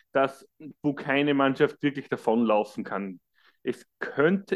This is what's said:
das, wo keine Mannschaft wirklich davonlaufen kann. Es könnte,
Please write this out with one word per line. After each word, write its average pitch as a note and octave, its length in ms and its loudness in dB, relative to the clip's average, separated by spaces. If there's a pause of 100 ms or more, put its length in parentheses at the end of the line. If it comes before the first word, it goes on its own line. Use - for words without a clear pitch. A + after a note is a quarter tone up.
(140)
das, C3+ 340 0 (340)
wo D3 120 0
keine C#3+ 400 0
Mannschaft C#3 500 2
wirklich C#3 240 -4
davonlaufen A2 800 0
kann. G2 340 -8 (440)
Es - 220 -8 (140)
könnte, F#3 560 0